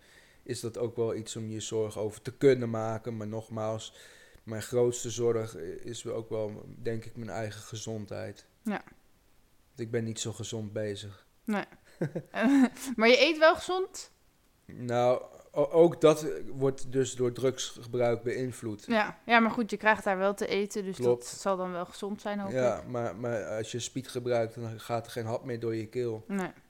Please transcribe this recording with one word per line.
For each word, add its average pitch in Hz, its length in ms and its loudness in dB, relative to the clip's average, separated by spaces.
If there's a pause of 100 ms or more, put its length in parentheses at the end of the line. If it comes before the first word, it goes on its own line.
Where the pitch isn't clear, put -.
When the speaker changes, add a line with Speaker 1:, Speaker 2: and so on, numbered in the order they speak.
(420)
Speaker 1:
is - 180 -8
dat 110 180 -6
ook 117 180 -2
wel 113 180 0
iets 110 220 -8
om 110 140 -6
je 110 100 -6
zorgen 107 400 -2
over 104 220 -4
te 117 140 -8
kunnen 127 340 6
maken. 113 460 -4
Maar 107 100 -8
nogmaals, 110 680 -6 (480)
mijn 110 200 -8
grootste 120 480 0
zorg 113 440 0
i-, 87 40 -10 (240)
is 117 200 -10
wel 110 120 -6
ook 113 160 -6
wel, 107 340 -4 (180)
denk 113 220 -4
ik, - 120 -14
mijn 113 140 -10
eigen 107 320 -6
gezondheid. 104 840 -10 (160)
Speaker 2:
Ja. 208 200 -4 (840)
Speaker 1:
Want - 140 -16
ik 113 100 -6
ben 117 140 0
niet 113 160 -6
zo 113 120 -6
gezond 107 400 -8
bezig. 104 540 -8 (180)
Speaker 2:
Nee. 202 200 -2 (340)
<laughs> 233 1000 2
Maar 226 120 6
je 247 120 8
eet 311 180 6
wel 320 160 8
gezond? 370 560 -4 (540)
Speaker 1:
Nou, 123 580 2 (300)
o-, 143 180 2
ook 170 300 8
dat 156 260 8 (260)
wordt 135 400 0
dus 131 240 2
door 123 160 2
drugsgebruik 120 920 0
beïnvloed. 117 640 -4
Speaker 2:
Ja. 214 400 0
Ja, 233 140 6
maar 226 100 4
goed, 226 200 -2
je 208 60 -2
krijgt 208 280 2
daar 196 140 2
wel 196 160 2
te 208 120 -4
eten, 202 380 -2
dus 185 120 -6
Speaker 1:
Klopt. 120 340 2
Speaker 2:
dat - 100 -12
zal 196 160 0
dan 180 160 -4
wel 175 140 -4
gezond 208 340 -8
zijn, 208 180 -4
hoop 202 120 -6
Speaker 1:
Ja, 123 300 2
Speaker 2:
ik. - 60 -14
Speaker 1:
maar, 117 300 -4
maar 117 280 -4 (120)
als 113 160 -6
je 120 60 -4
speed - 300 -8
gebruikt, 120 460 -2
dan 113 260 -10
gaat 117 260 -4
er - 60 -16
geen 117 140 -6
hap 117 180 -4
meer 120 160 -6
door 113 140 -2
je 110 120 -4
keel. 113 420 -4
Speaker 2:
Nee. 190 220 -4 (200)